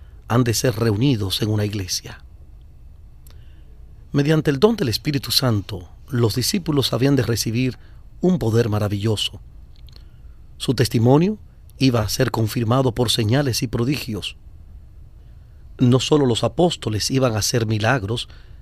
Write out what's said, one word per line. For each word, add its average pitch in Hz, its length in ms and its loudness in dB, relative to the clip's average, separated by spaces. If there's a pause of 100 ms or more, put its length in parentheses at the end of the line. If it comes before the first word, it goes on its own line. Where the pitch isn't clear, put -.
(280)
han 123 160 4
de 117 100 2
ser 117 220 0
reunidos 110 680 0
en 107 80 0
una 104 140 0
iglesia". 101 600 -8 (1900)
Mediante 151 380 2
el 139 100 0
don 214 160 6
del 160 120 0
Espíritu 139 420 -2
Santo, 101 580 0 (200)
los 117 280 0
discípulos 147 560 0
habían 135 240 2
de 120 80 2
recibir 117 520 -2 (440)
un 180 180 2
poder 113 300 2
maravilloso. 104 720 -2 (1200)
Su - 160 -2
testimonio 131 640 4 (400)
iba 120 240 4
a - 60 -2
ser 120 220 0
confirmado 117 640 0
por 120 160 0
señales 123 520 0
y 131 40 -2
prodigios. 113 720 -4 (1400)
No 127 200 6
solo 143 280 2
los 117 180 0
apóstoles 117 640 0
iban 131 240 2
a 107 40 -2
hacer 110 280 0
milagros, 110 640 0 (340)